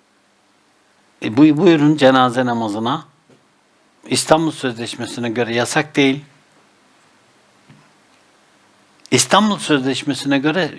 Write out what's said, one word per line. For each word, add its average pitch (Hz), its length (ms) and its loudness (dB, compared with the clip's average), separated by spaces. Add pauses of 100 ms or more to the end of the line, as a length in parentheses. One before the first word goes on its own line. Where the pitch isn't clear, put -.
(1200)
E, 110 140 -6
buy-, 147 200 6
buyurun 156 400 4
cenaze 127 500 4
namazına. 113 580 -4 (1040)
İstanbul 160 440 0
Sözleşmesi'ne 120 800 -8
göre 113 260 -4
yasak 131 420 -2
değil. 143 280 0 (2750)
İstanbul 190 480 2
Sözleşmesi'ne 135 800 -2
göre 151 400 -2